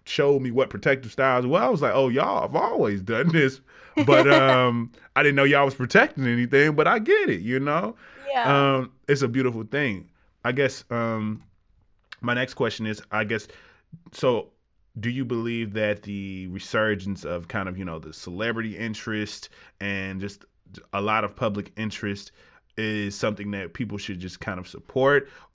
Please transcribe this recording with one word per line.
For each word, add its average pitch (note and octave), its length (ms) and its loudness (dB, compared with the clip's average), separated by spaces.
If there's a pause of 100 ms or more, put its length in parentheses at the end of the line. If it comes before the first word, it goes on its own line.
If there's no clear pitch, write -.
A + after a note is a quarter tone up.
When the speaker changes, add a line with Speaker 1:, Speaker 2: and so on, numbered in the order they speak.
Speaker 1:
showed C#3+ 340 2
me B2+ 100 -4
what B2 200 0
protective A#2 420 -2
styles B2+ 340 2
were, D3+ 140 2
I B3 80 2
was F3+ 140 0
like, A#2+ 120 2
"Oh, C3+ 140 4
y'all A#2+ 340 0
have - 140 -4
always C#3+ 460 0
done A#2 260 -2
this." D3+ 320 2 (420)
But, C#3 240 8
Speaker 2:
<laughs> - 0 -
Speaker 1:
um, B2+ 640 6 (220)
I C#3+ 80 6
didn't C#3+ 140 6
know C#3 80 6
y'all C#3+ 220 6
was C3+ 80 -2
protecting C#3+ 520 2
anything, C3 480 4
but D3+ 140 4
I A3 100 4
get F#4+ 300 2
it, G2+ 140 -2
you B2 180 -2
know? E3 360 -2 (200)
Speaker 2:
Yeah. C#3+ 580 0
Speaker 1:
Um, C3 180 -4 (140)
it's C#3+ 160 2
a B2+ 60 2
beautiful A#2 360 -2
thing. B2 460 -4 (340)
I B2 80 -2
guess, C3 380 -2
um, A2 520 -4 (800)
my A#2+ 140 -2
next B2+ 200 -4
question A2 320 -4
is, G#2+ 240 -8
I A2 140 -2
guess, G#2+ 240 -6 (640)
so A#2+ 400 -2 (460)
do A2+ 120 -4
you C3 140 -4
believe A#2 500 -4
that G#2 280 -2
the G2 460 -10
resurgence G2 760 -4
of E2+ 240 -8
kind G2 200 -6
of, F#2 100 -10
you F#2+ 60 -8
know, E2 160 -8
the D#2 120 -16
celebrity A2 640 -6
interest G#2+ 720 -8 (300)
and F#2+ 400 -6
just G2 240 -12 (480)
a G2+ 100 -4
lot G#2+ 220 0
of G2+ 120 -8
public G#2 400 -4
interest G#2 560 -8 (440)
is G#2+ 400 -4
something G#2 360 -4
that G2 220 -8
people G#2 240 -8
should F#2+ 220 -10
just F2+ 200 -12
kind F#2 200 -8
of F#2 80 -16
support C3+ 600 0 (260)